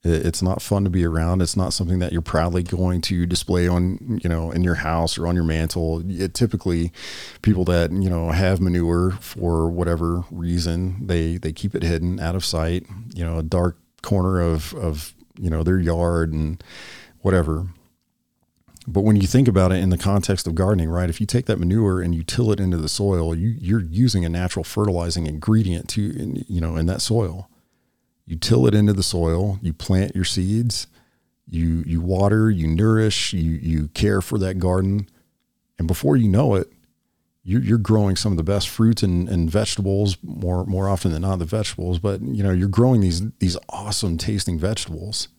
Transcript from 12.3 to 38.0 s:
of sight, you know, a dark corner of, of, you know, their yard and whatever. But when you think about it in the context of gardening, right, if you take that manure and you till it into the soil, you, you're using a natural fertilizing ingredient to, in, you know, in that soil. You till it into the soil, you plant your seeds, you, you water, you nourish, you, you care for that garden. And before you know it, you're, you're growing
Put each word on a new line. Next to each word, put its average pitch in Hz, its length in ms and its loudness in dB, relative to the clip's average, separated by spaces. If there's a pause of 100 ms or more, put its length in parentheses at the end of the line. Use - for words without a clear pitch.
of 92 100 -4
sight, 82 400 -2 (300)
you 90 100 -6
know, 82 140 -4
a 82 40 -4
dark 87 360 0 (240)
corner 92 380 0
of, 82 340 0
of, 78 400 -6 (240)
you 90 100 -4
know, 78 140 0
their 92 160 2
yard 85 540 0
and 78 300 -4 (580)
whatever. 87 460 0 (1200)
But - 140 0
when 107 160 6
you 95 100 4
think 139 220 6
about 92 240 6
it 92 40 2
in 92 120 2
the 90 80 4
context 98 500 0
of 85 80 -2
gardening, 92 360 2
right, 87 180 0
if 82 100 -4
you 107 80 -2
take 123 200 0
that 110 120 0
manure 92 440 2
and 87 120 0
you 82 80 -2
till 110 300 0
it 95 80 0
into 92 160 2
the 78 120 -2
soil, 85 460 0
you, 101 240 -2
you're 104 220 0
using 95 460 2
a - 20 -2
natural 87 340 -2
fertilizing 87 640 -2
ingredient 85 640 0
to, 104 120 -2
in, - 460 -6
you 87 120 -2
know, 82 160 -2
in 80 80 0
that 87 160 0
soil. 95 480 -2 (760)
You 85 100 -6
till 123 300 4
it 117 80 4
into 104 180 4
the 95 100 0
soil, 90 580 0
you 87 120 -2
plant 95 420 0
your 92 100 0
seeds, 107 640 -2 (640)
you, 82 380 0
you 82 140 0
water, 101 500 4
you 85 160 0
nourish, 110 680 2
you, 82 200 0
you 76 360 -2
care 101 320 0
for - 180 -4
that 95 200 -2
garden. 95 500 0 (720)
And 82 80 -2
before 143 300 2
you 113 120 4
know 107 260 4
it, 92 180 -2 (720)
you're, 98 180 0
you're 113 180 2
growing 104 380 2